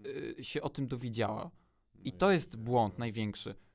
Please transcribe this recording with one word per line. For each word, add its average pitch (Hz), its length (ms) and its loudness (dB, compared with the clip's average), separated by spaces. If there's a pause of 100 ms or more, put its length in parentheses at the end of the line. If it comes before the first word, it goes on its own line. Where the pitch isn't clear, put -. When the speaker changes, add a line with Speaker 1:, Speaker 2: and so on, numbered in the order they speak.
(380)
Speaker 1:
y, 127 60 -12
się - 180 -4
o 151 80 -2
tym 139 160 -4
dowiedziała. 113 640 -2 (540)
I 131 80 -4
Speaker 2:
No - 60 -16
Speaker 1:
to 190 120 8
Speaker 2:
i - 20 8
Speaker 1:
jest 170 180 4
Speaker 2:
widziałem. 113 140 -10
Speaker 1:
błąd 113 340 4
największy, 107 560 -4 (200)